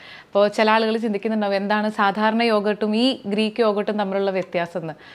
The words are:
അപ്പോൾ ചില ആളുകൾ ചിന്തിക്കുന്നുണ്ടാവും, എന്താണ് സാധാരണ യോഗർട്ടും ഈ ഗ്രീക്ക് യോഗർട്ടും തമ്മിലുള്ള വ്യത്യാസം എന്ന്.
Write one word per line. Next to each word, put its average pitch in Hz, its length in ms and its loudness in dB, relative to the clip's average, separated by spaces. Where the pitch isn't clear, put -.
അപ്പോൾ 208 180 4
ചില 220 180 4
ആളുകൾ 220 200 2
ചിന്തിക്കുന്നുണ്ടാവും, 208 560 -2
എന്താണ് 214 280 0
സാധാരണ 214 420 2
യോഗർട്ടും 208 400 0
ഈ 254 40 4
ഗ്രീക്ക് 214 320 -2
യോഗർട്ടും 208 360 0
തമ്മിലുള്ള 196 380 0
വ്യത്യാസം 175 460 -4
എന്ന്. 156 100 -8